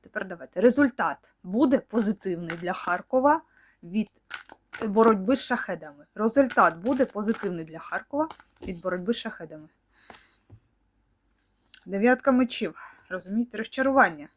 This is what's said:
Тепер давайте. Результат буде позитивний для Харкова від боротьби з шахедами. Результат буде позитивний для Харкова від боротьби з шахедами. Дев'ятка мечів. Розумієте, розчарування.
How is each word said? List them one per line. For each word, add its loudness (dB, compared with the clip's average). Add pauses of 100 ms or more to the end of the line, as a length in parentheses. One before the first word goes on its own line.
Тепер -10
давайте. -8
Результат 2 (100)
буде 2
позитивний -4
для -6
Харкова 0 (420)
від -4 (720)
боротьби 2
з -8
шахедами. -8 (100)
Результат 2
буде 0
позитивний -6
для -16
Харкова -6 (380)
від -10
боротьби -4
з -2
шахедами. -14 (2250)
Дев'ятка 2
мечів. 0 (300)
Розумієте, -4
розчарування. 2